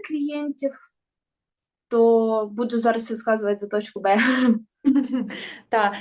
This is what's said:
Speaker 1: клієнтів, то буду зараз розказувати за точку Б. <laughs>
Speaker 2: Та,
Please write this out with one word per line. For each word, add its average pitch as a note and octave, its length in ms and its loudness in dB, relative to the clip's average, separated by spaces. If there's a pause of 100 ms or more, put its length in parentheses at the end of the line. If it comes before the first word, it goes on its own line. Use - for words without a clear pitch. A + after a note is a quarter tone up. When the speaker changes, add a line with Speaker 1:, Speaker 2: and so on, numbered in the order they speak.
Speaker 1:
клієнтів, D4 640 -4 (1160)
то A3+ 600 4
буду A#3 280 -2
зараз A3+ 320 0
розказувати A3 460 -2
за G3+ 100 -8
точку G#3 320 -6
Б. G3 180 2 (680)
<laughs> - 880 -2
Speaker 2:
Та, G#3 320 2